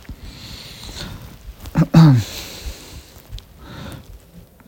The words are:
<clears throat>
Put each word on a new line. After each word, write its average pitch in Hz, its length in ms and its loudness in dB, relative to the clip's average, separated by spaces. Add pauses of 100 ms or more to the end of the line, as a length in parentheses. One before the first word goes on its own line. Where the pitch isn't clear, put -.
(1700)
<clears throat> 156 720 6 (2250)